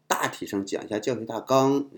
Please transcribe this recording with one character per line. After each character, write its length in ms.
大 220
体 180
上 180
讲 220
一 20
下 120
教 160
学 80
大 160
纲， 580